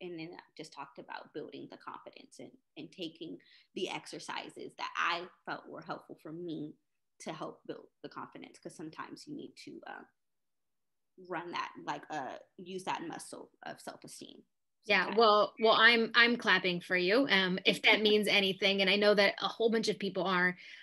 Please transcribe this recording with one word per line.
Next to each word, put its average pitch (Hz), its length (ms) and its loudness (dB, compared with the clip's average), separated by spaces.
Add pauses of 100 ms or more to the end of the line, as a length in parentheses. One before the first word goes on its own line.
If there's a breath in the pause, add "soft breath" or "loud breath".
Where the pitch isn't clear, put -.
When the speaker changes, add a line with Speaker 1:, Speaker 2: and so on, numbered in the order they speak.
Speaker 1:
and 175 180 -10
then 165 160 -12
I - 80 -18 (140)
just 160 160 -16
talked 143 260 -16
about - 340 -14
building - 380 -12
the - 80 -16
confidence - 640 -18
and, 127 100 -16 (260)
and 160 160 -16
taking 165 480 -12 (340 soft breath)
the 185 140 -6
exercises - 880 -12
that - 200 -8
I 175 340 -4 (160)
felt - 220 -10
were 139 120 -14
helpful - 360 -12
for 156 160 -14
me 160 440 -10 (440)
to - 120 -10
help 156 340 -12
build - 220 -12 (140)
the 147 60 -14
confidence, - 500 -16
'cause - 160 -16
sometimes - 540 -14
you 151 80 -12
need - 220 -14
to, - 280 -16
uh, - 180 -16 (1120)
run 175 360 -10
that, - 220 -8 (100)
like, 151 260 -8
uh, 135 280 -8 (200)
use 185 260 -12
that 165 220 -6
muscle - 440 -14 (120)
of - 180 -14
self-esteem. - 640 -18 (400)
Speaker 2:
Yeah, 190 240 2
Speaker 1:
Okay. 202 80 -2
Speaker 2:
well, 208 440 6
well, 220 140 6
I'm, 226 400 6
I'm 240 220 6
clapping 185 440 2
for 185 160 -2
you, 190 320 4
um, 190 380 2
if 208 160 2
that 214 200 6
means 208 240 6
anything. 196 540 2
And 190 100 4
I 202 60 4
know 208 180 6
that 196 240 6
a 190 100 -4
whole 226 220 2
bunch 220 180 0
of 202 100 -2
people 185 260 -4
are, 180 340 2 (240 loud breath)